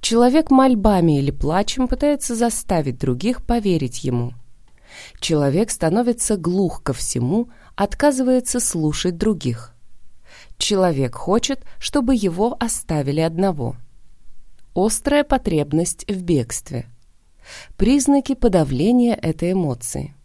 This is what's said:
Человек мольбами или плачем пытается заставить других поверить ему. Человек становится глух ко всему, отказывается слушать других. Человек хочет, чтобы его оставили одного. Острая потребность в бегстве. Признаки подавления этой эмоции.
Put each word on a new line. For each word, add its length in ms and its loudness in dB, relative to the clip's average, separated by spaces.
Человек 480 4
мольбами 680 6
или 100 0
плачем 580 -2
пытается 480 -2
заставить 640 -2
других 480 -2
поверить 580 0
ему. 300 -2
Человек 500 2
становится 680 0
глух 440 -2
ко 120 -2
всему, 560 -2
отказывается 840 0
слушать 580 -2
других. 580 -2
Человек 560 0
хочет, 500 -2
чтобы 380 0
его 440 0
оставили 600 -2
одного. 560 0
Острая 500 0
потребность 840 -2
в 140 -4
бегстве. 640 -2
Признаки 580 4
подавления 800 2
этой 380 -4
эмоции. 720 -4